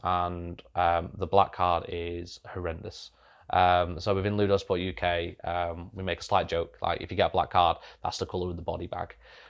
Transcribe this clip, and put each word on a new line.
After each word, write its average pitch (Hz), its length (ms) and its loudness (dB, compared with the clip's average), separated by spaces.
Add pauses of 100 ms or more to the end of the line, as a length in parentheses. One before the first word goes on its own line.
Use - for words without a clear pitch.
And, 87 580 -2 (140)
um, 85 420 2
the 85 120 -4
black 98 240 6
card 87 360 2
is 87 600 -8
horrendous. - 640 -8 (380)
Um, 90 500 4
so 101 140 2
within 101 220 0
Ludo 101 200 4
Sport 95 240 0
U 92 140 -2
K, 87 500 -2
um, 87 500 -4
we 95 80 -8
make 90 180 -2
a - 40 -12
slight 90 240 2
joke, 85 340 -2
like, 85 200 0
if 95 80 -10
you 92 60 -8
get 92 100 4
a 82 60 0
black 87 180 2
card, 87 260 6 (260)
that's - 160 -4
the - 80 -2
colour 90 240 -4
of 85 60 -6
the 82 60 -10
body 87 260 -4
bag, 87 260 -8 (340)